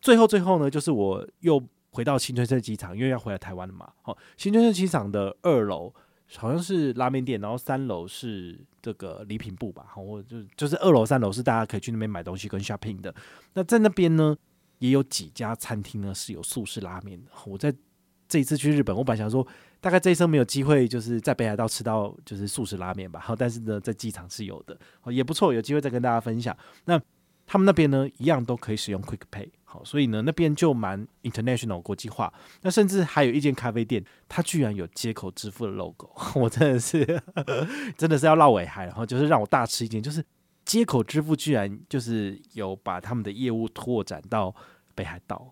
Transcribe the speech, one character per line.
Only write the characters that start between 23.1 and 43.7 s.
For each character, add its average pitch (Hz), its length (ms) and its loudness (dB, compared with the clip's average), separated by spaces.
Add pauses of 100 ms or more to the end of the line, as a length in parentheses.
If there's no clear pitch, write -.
吧。 82 100 -16
好， 117 160 -6
但 123 120 0
是 117 120 -6
呢， 110 180 -4
在 110 140 -6
机 110 180 -8
场 87 180 -14
是 104 180 -10
有 92 180 -12
的， - 120 -18 (260)
好， 123 100 -8
也 131 100 0
不 131 120 -2
错， 170 180 4
有 113 80 2
机 143 140 -4
会 151 60 2
再 139 100 -4
跟 120 100 -2
大 123 100 2
家 117 80 2
分 113 220 -4
享。 120 160 -6 (300)
那 170 140 2 (460)
他 - 120 2
们 190 80 6
那 196 60 8
边 156 180 6
呢， 135 260 2
一 120 80 -10
样 143 180 4
都 120 140 -4
可 - 160 -6
以 107 40 -2
使 - 140 -6
用 95 120 -2
Quick - 180 -10 (100)
Pay， 101 200 -14 (140)
好， - 200 -20
所 147 160 -2
以 139 60 4
呢， 110 160 0
那 147 100 0
边 151 240 2
就 165 160 4
蛮 104 340 -2 (180)
international 113 580 -2
国 101 120 -6
际 110 140 -12
化。 98 240 -6 (300)
那 185 80 0
甚 202 180 6
至 190 160 2
还 147 200 2
有 123 60 4
一 131 80 0
间 143 160 2
咖 123 160 -4
啡 113 140 -2
店， 110 180 -2 (240)
它 - 160 -4
居 160 200 0
然 107 120 0
有 90 120 -6
街 - 260 -6
口 101 200 -8
支 - 180 -12
付 113 160 -8
的 98 60 -4
logo， 87 380 -10 (140)
<laughs> - 160 -8
我 117 80 4
真 143 240 4
的 123 80 4
是， 151 420 0 (300)
<laughs> 233 460 -4
真 160 100 2
的 156 80 4
是 135 80 0
要 156 100 8
落 151 180 10
尾 90 120 2
嗨， 95 220 -10
然 85 80 -12
后 113 100 -6
就 123 140 -4
是 151 100 2
让 156 100 6
我 104 80 0
大 127 200 2
吃 - 180 -6
一 110 40 -8
惊， 110 140 -4
就 143 80 -8
是 151 140 -6 (400)
街 226 220 2
口 117 180 2
支 147 160 -2
付 151 160 0
居 147 160 -2
然 101 340 0
就 135 140 -2
是 107 400 -4 (140)
有 98 220 -6
把 92 220 -6
他 107 160 -8
们 117 80 -4
的 101 80 -6
业 120 200 -4
务 113 180 -2
拓 117 340 -4